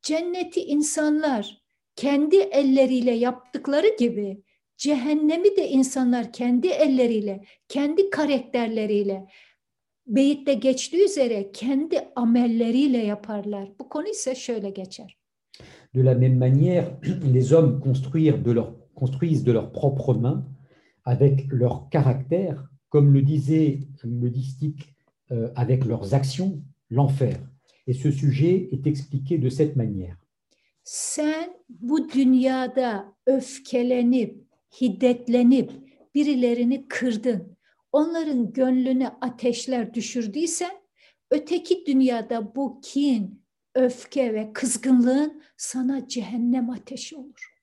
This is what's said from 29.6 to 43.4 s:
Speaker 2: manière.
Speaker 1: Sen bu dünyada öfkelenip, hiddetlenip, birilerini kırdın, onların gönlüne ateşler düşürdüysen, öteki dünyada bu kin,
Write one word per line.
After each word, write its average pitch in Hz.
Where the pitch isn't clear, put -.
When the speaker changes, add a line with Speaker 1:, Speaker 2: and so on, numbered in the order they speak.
Speaker 2:
manière. 98
Speaker 1:
Sen 311
bu 254
dünyada 254
öfkelenip, 247
hiddetlenip, 247
birilerini 247
kırdın, 226
onların 302
gönlüne 254
ateşler 240
düşürdüysen, 277
öteki 349
dünyada 240
bu 269
kin, 254